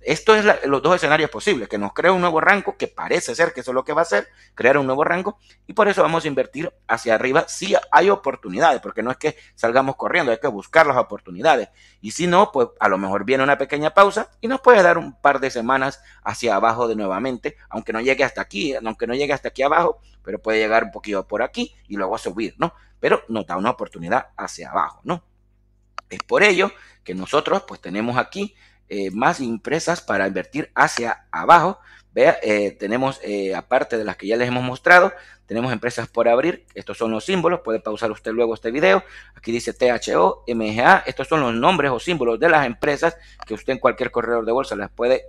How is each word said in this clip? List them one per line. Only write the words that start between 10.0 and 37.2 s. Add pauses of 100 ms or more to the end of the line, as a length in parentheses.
hay
que
buscar
las
oportunidades, (320)
y
si
no,
pues (100)
a
lo
mejor
viene
una
pequeña
pausa (100)
y
nos
puede
dar
un
par
de
semanas (220)
hacia
abajo
de
nuevamente, (140)
aunque
no
llegue
hasta
aquí,
aunque
no
llegue
hasta
aquí
abajo, (240)
pero
puede
llegar
un
poquito
por
aquí (120)
y
luego
a
subir,
¿no? (260)
Pero
nos
da
una
oportunidad
hacia
abajo,
¿no? (880)
Es
por
ello (320)
que
nosotros,
pues,
tenemos
aquí, (380)
eh,
más
empresas
para
invertir
hacia
abajo. (320)
Vea,
eh,
tenemos,
eh,
aparte
de
las
que
ya
les
hemos
mostrado, (320)
tenemos
empresas
por
abrir.
Estos
son
los